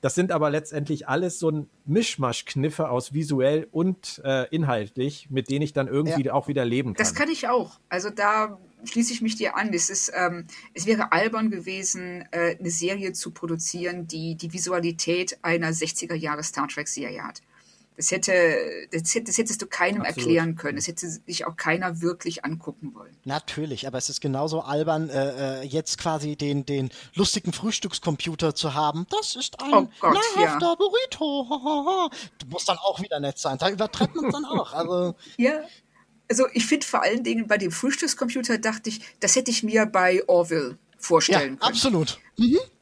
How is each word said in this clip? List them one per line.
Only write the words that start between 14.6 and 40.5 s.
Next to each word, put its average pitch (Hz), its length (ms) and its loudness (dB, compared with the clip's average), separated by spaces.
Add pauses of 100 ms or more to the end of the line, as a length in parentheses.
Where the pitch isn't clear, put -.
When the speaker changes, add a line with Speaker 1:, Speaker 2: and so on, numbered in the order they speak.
Speaker 3:
einer 170 320 2
sechziger 160 400 -4
Jahre 156 300 -4
Star 147 240 -2
Trek 147 200 -6
Serie 120 360 -6
hat. - 180 -12 (560)
Das - 140 0
hätte, 180 200 0 (600)
das 165 240 0
hätt-, 226 140 -2
das 180 80 0
hättest 226 240 0
du 190 60 -8
keinem 185 340 0
Speaker 1:
Absolut. - 160 -2
Speaker 3:
erklären 165 380 2
können. 147 200 -6
Das 143 120 -4
hätte 175 200 -8
sich 165 400 -8
auch 165 80 -10
keiner 170 460 0
wirklich 170 420 -4
angucken 151 500 -8
wollen. 101 300 -20
Speaker 2:
Natürlich, 143 640 -6
aber 131 100 -6
es - 120 -4
ist 139 100 -6
genauso 151 400 -2
albern, 156 500 0
äh, 135 520 -2
äh, 135 40 -10
jetzt 156 320 -2
quasi 151 380 -2
den, 143 300 -2
den 135 240 -2 (260)
lustigen 185 380 0
Frühstückscomputer 170 1000 -2
zu 147 200 -2
haben. 151 360 0
„Das 415 280 -2
ist - 260 -8
ein 285 100 0
Speaker 3:
Oh 269 140 8 (140)
Gott, - 120 6 (220)
Speaker 2:
nahrhafter - 320 4
Speaker 3:
ja. 339 80 4
Speaker 2:
Burrito.“ 311 1300 0 (280)
Du 135 100 -16
musst 170 200 -4
dann 180 100 2
auch 180 240 -2
wieder 165 200 -4
nett 139 160 -4
sein. 135 200 -2
Da 175 120 2
übertreibt 208 440 0
man's 277 200 0
dann 294 120 -4
auch. - 280 -4
Also 175 420 0 (100)
Speaker 3:
<laughs> - 120 -20
Ja. 294 240 2 (640)
Also 240 260 2
ich 233 120 2
find 294 180 2
vor - 200 0
allen 240 200 2
Dingen 226 240 0
bei 208 120 4
dem 185 120 -2
Frühstückscomputer 254 840 0
dachte 220 320 -2
ich, 220 100 -6 (200)
das - 160 4
hätte 254 160 2
ich 233 100 0
mir 220 240 4
bei 185 420 4
Orville 165 500 4 (200)